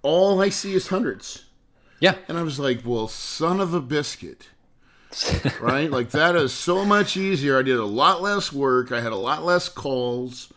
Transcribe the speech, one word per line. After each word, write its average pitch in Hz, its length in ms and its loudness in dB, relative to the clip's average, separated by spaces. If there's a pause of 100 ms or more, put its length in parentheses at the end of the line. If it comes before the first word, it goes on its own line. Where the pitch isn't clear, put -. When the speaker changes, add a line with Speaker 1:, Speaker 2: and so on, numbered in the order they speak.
Speaker 1:
all 185 400 4
I 196 80 4
see 196 260 -4
is 185 140 0
hundreds. 185 560 -4 (560)
Speaker 2:
Yeah. 180 160 4 (100)
Speaker 1:
And 160 100 -6
I 170 60 -2
was 147 160 -4
like, 131 260 0
"Well, 117 220 -2
son - 540 -2
of 175 140 0
a 175 60 0
biscuit." 139 680 -6 (640)
Speaker 2:
<laughs> - 480 -2
Speaker 1:
Right? 139 300 0
Like, 123 200 -2
that 165 260 4
is 139 160 2
so 190 320 0
much 202 320 2
easier. 147 420 2
I 131 40 4
did 131 140 2
a 113 80 0
lot 151 380 2
less 202 300 -2
work. 127 400 2
I 120 80 -2
had 117 120 -4
a 107 40 -4
lot 143 280 -2
less 175 240 2
calls. 123 880 -6